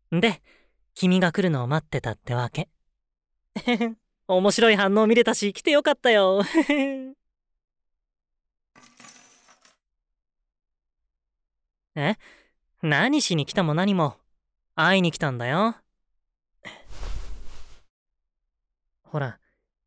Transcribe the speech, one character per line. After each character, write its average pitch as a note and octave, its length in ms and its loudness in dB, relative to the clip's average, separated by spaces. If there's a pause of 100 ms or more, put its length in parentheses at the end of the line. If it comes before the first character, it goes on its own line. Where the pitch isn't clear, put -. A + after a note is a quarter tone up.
(160)
ん E3+ 40 2
で、 G#3+ 220 0 (540)
君 F#3 240 2
が F3+ 120 2
来 G3 120 -2
る F3+ 80 2
の B2+ 120 -2
を A#2+ 40 -6
待 D3+ 180 -2
っ - 20 -20
て C3 140 -6
た A2 120 -6
っ - 40 -14
て - 160 -8
わ A#2+ 160 -2
け。 - 200 -8 (840)
<laughs> A3+ 460 -4 (280)
面 F#3+ 240 4
白 A3+ 200 4
い G#3+ 40 4
反 G3 200 2
応 A3 100 4
見 A3 80 4
れ A#3 100 6
た A3 120 0
し、 G3+ 180 -4
来 - 80 -14
て - 100 -2
よ D4 120 4
か D4+ 80 2
っ C#4 40 2
た - 140 0
よ。 G3 360 4
<laughs> - 40 -8 (4000)
え？ D#3+ 200 -2 (680)
何 F3+ 400 2
し - 140 -2
に C#3+ 100 -2
来 - 80 -12
た G3+ 80 0
も D3+ 140 0
何 G3 180 0
も、 D#3 240 -2 (580)
会 E3+ 240 2
い F3+ 40 2
に E3+ 80 0
来 - 80 -10
た C#3+ 120 -2
ん B2 60 -8
だ A#2+ 100 -6
よ。 G3+ 280 0 (3250)
ほ D#3 160 -8
ら、 C3 200 -8 (480)